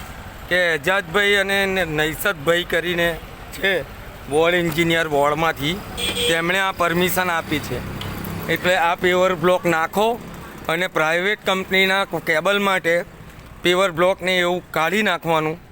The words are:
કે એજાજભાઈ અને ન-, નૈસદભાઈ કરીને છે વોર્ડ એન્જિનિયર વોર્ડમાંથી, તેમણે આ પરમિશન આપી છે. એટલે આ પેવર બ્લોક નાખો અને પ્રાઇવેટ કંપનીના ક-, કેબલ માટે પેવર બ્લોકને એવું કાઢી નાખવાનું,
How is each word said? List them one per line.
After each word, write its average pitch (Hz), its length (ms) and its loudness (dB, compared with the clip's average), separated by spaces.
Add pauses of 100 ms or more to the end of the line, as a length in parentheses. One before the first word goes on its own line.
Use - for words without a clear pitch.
(500)
કે 180 100 2 (140)
એજાજભાઈ 190 640 2
અને 196 300 2
ન-, 190 300 0
નૈસદભાઈ 160 680 0
કરીને 170 560 -2 (340)
છે 170 320 0 (440)
વોર્ડ 160 260 4
એન્જિનિયર 165 520 2
વોર્ડમાંથી, 151 680 0 (540)
તેમણે 165 320 2
આ 190 120 0
પરમિશન 180 580 0
આપી 160 300 -2
છે. 123 220 -6 (720)
એટલે 180 240 2
આ 170 180 2
પેવર 180 400 2
બ્લોક 175 300 2
નાખો 170 420 2 (600)
અને 170 200 0
પ્રાઇવેટ 175 580 0
કંપનીના 190 600 2
ક-, 165 200 -6
કેબલ 170 340 2
માટે 185 460 2 (580)
પેવર 180 280 4
બ્લોકને 180 480 2
એવું 175 320 0
કાઢી 165 320 0
નાખવાનું, 165 560 0 (120)